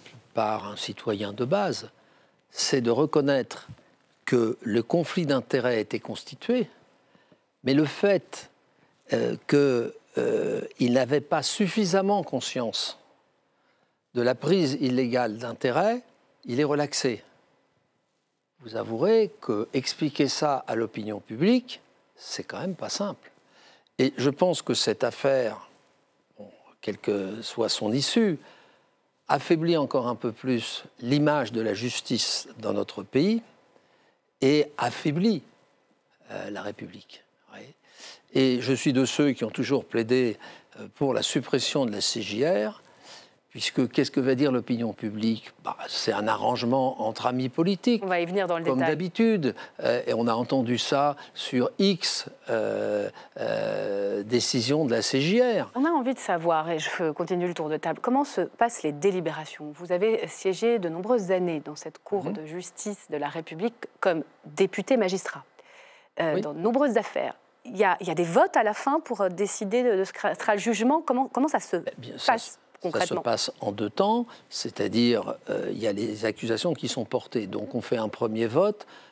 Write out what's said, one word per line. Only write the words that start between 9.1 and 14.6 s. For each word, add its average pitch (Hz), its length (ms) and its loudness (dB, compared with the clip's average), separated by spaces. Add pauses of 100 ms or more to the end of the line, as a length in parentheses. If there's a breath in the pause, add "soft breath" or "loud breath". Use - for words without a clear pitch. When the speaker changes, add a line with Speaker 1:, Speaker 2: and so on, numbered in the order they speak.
Speaker 1:
euh, 120 240 0 (120)
que, 135 460 4 (220)
euh, 117 460 0 (160)
il 120 160 4
n'avait 131 260 4
pas 147 220 0
suffisamment 196 800 2
conscience - 760 -4 (1160)
de 120 80 0
la 123 120 4
prise 147 460 2